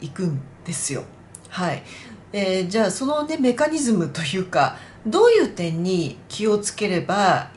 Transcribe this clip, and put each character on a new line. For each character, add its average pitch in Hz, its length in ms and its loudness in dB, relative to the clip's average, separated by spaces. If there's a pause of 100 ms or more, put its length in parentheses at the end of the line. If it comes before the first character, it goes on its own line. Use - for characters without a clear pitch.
い 147 80 -10
く 185 160 -6
ん 143 160 -2 (240)
で 175 80 -8
す - 180 -6
よ。 127 120 -6 (460)
は 175 240 -4
い。 135 100 -10 (500)
え 190 280 0
ー、 180 60 -2
じ 202 120 0
ゃ 214 80 4
あ 180 40 -2
そ - 140 -4
の 302 180 0
ね、 320 140 -4
メ 254 160 4
カ 302 140 2
ニ 311 120 -2
ズ 240 140 2
ム 170 160 2
と 165 120 -8
い 185 180 -4
う 185 60 -2
か、 143 320 2 (300)
ど 392 200 6
う - 20 8
い 415 160 6
う - 20 2
点 170 360 -4
に 180 340 0 (100)
気 214 200 -4
を 208 100 4
つ 208 180 -8
け 208 140 -2
れ 175 120 0
ば 185 560 2